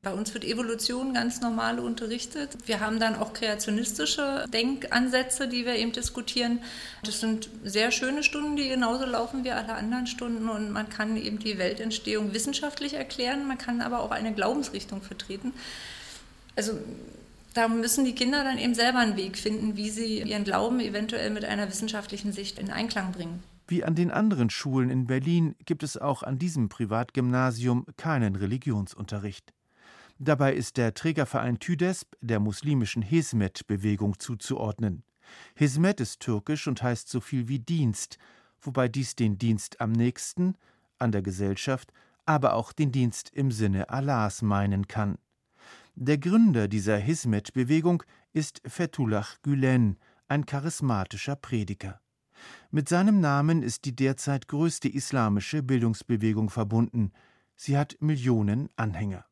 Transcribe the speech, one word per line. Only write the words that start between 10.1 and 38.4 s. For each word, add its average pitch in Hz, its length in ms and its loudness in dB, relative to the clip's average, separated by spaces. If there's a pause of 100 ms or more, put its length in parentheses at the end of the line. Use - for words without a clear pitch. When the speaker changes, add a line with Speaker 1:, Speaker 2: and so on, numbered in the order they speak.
Speaker 1:
Und 214 220 -2
man 214 200 -4
kann 220 280 -2
eben 208 220 -4
die 208 180 -4
Weltentstehung 214 760 -2
wissenschaftlich 277 600 -4
erklären, 277 540 -4
man 262 100 -4
kann 240 240 -4
aber 240 200 -2
auch 220 100 -4
eine 220 200 -2
Glaubensrichtung 202 720 -2
vertreten. 196 520 -8 (1000)
Also 214 220 -2 (800)
da 226 120 4
müssen 233 380 2
die 240 80 2
Kinder 262 300 2
dann 262 160 0
eben 240 160 2
selber 247 240 4
einen 214 180 4
Weg 190 220 -4
finden, 214 360 0
wie 208 140 -4
sie 220 320 -2
ihren 214 220 -2
Glauben 208 380 2
eventuell 214 500 -2
mit 214 140 -4
einer 208 220 -2
wissenschaftlichen 202 640 -4
Sicht 202 280 -8
in 196 100 -4
Einklang 202 420 -2
bringen. 175 300 -8 (260)
Speaker 2:
Wie 175 160 0
an 165 120 2
den 175 160 2
anderen 175 400 4
Schulen 131 400 2
in 127 160 0
Berlin 147 480 2 (100)
gibt 160 160 -2
es - 160 -6
auch 139 240 -2
an 131 160 -4
diesem 147 320 0
Privatgymnasium 123 1160 0 (100)
keinen 117 380 2
Religionsunterricht. 104 1160 -4 (680)
Dabei 139 360 4
ist - 240 -2
der 117 160 4
Trägerverein 127 680 0
tüdesp 175 640 -2
der 113 180 0
muslimischen 113 600 0
Hizmet-Bewegung 104 1160 0
zuzuordnen. 107 840 -4 (540)
Hizmet 156 420 4
ist - 220 -4
türkisch 123 460 -2
und 127 140 -2
heißt 123 280 -2
so 123 100 -2
viel 123 300 -4
wie 135 100 -2
Dienst, 127 580 0 (440)